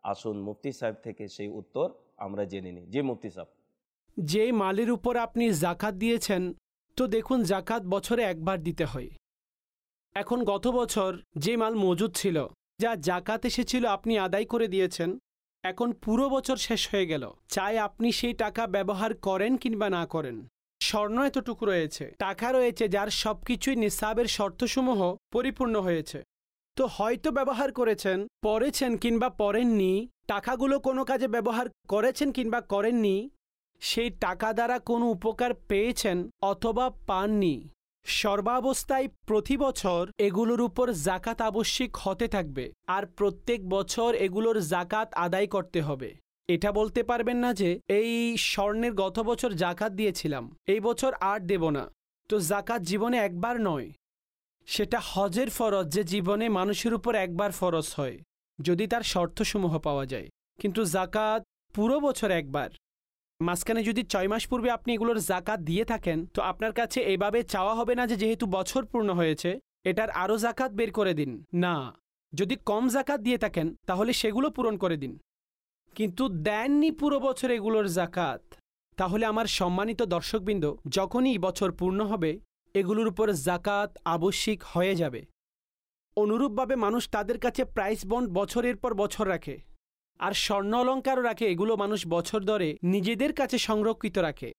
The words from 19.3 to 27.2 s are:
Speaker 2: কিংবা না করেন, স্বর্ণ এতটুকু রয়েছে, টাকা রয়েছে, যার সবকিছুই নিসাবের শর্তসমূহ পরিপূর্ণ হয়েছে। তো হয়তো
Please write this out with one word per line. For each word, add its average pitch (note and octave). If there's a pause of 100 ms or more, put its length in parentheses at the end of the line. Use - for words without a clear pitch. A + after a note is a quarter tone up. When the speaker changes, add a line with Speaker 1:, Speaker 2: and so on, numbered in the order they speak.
Speaker 2:
কিংবা G#3+
না E3+
করেন, C#3+ (360)
স্বর্ণ G#3+
এতটুকু B3
রয়েছে, D#3+
টাকা G#3+
রয়েছে, B3
যার G3+
সবকিছুই A#3
নিসাবের A3
শর্তসমূহ G#3+ (160)
পরিপূর্ণ A#3+
হয়েছে। E3 (540)
তো C4
হয়তো A#3